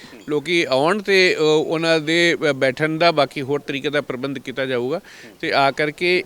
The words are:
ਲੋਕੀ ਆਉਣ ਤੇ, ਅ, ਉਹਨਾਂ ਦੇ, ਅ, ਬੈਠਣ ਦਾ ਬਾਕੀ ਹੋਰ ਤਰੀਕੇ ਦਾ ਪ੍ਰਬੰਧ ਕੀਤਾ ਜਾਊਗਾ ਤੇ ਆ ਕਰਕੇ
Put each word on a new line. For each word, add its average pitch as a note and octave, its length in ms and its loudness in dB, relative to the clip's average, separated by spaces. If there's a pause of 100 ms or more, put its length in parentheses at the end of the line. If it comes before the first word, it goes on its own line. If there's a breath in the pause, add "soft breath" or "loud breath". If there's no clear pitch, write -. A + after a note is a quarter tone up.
(280 loud breath)
ਲੋਕੀ D3+ 400 -2
ਆਉਣ D#3 340 2
ਤੇ, F#3+ 360 2
ਅ, D#3 40 0
ਉਹਨਾਂ D#3+ 580 2
ਦੇ, E3 360 2 (140)
ਅ, - 20 2
ਬੈਠਣ C#3 460 -2
ਦਾ E3+ 140 4
ਬਾਕੀ C#3+ 300 0
ਹੋਰ C#3 180 -4
ਤਰੀਕੇ C#3+ 300 -6
ਦਾ C#3+ 100 -2
ਪ੍ਰਬੰਧ C3+ 380 -6
ਕੀਤਾ C3 280 -8
ਜਾਊਗਾ C3 340 -4 (400 loud breath)
ਤੇ E3 120 -4
ਆ C#3 180 4
ਕਰਕੇ E3+ 560 -2